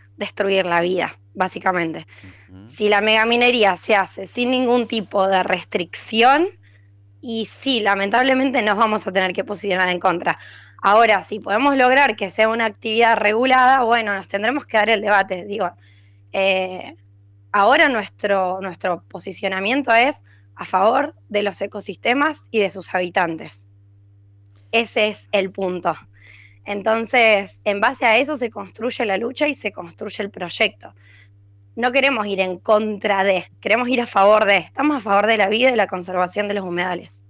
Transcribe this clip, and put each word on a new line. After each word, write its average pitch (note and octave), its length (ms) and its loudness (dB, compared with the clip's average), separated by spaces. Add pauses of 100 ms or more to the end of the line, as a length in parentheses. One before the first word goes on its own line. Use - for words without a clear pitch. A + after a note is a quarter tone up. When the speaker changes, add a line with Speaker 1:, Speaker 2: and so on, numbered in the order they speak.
(180)
Speaker 1:
destruir G3 480 -2
la E3+ 160 2
vida, F3 360 -2 (160)
básicamente. F3 720 -2 (440)
Speaker 2:
Ujú. F#2+ 180 -20
Speaker 1:
Si G#3 220 -2
la G3+ 120 2
megaminería A3 760 2
se - 180 0
hace F#3+ 320 -2
sin B3 240 -2
ningún A#3+ 360 0
tipo G3+ 400 -2
de F#3+ 160 2
restricción, A3+ 1040 0 (720)
y A3+ 240 -6
sí, B3+ 340 -4
lamentablemente A#3+ 840 0
nos G#3 160 0
vamos G#3+ 300 0
a F#3+ 40 -6
tener F#3 220 0
que F#3+ 100 -4
posicionar F#3 460 -2
en F3+ 100 -2
contra. F3 380 -2 (460)
Ahora, G#3 400 4
si G#3 160 -10
podemos C4+ 360 0
lograr C4 400 4
que G3 140 -8
sea A3 180 2
una A3+ 180 -2
actividad A3+ 520 0
regulada, B3+ 640 4
bueno, A3+ 300 0
nos F#3+ 140 -8
tendremos A3+ 400 -4
que A3 100 -2
dar G#3 140 2
el G#3 100 2
debate, G3 440 0
digo. G3 260 -4 (600)
Eh, F#3+ 640 -4 (560)
ahora C4 380 4
nuestro, G3 720 -2
nuestro F3+ 460 -6
posicionamiento G3 840 -4
es A#3+ 300 2 (340)
a - 100 -12
favor B3+ 500 0 (120)
de G3+ 140 -2
los G3+ 180 -6
ecosistemas A3+ 920 -4
y A3+ 80 -2
de G3 100 0
sus F3+ 240 -14
habitantes. E3+ 760 -4 (1040)
Ese A3 360 0
es G#3 240 -10
el G3 180 0
punto. F3+ 460 -4 (720)
Entonces, A3 960 0
en G3+ 180 -2
base B3+ 240 -2
a A3 120 4
eso C#4+ 180 -2
se A#3 160 -6
construye A3 540 -8
la G3 120 -2
lucha C4 300 -4
y D4 80 -4
se G3+ 160 -10
construye F3+ 500 -12
el G3+ 80 -6
proyecto. F3+ 640 -6 (840)
No A#3+ 160 -2
queremos C4 340 0
ir G3 140 -6
en F#3 180 -4
contra G#3 680 0
de, F#3 220 0 (160)
queremos A#3+ 260 0
ir B3 140 0
a A#3 60 -6
favor G#3+ 380 6
de. G3 120 4
Estamos C#4+ 400 -2
a A3+ 40 -6
favor G3+ 260 2
de A3+ 100 2
la F#3+ 100 2
vida A#3 200 2
y C4 40 6
de A#3 60 0
la G3+ 80 2
conservación F#3 640 -4
de G3+ 80 -4
los F#3+ 100 -6
humedales. F3 640 -6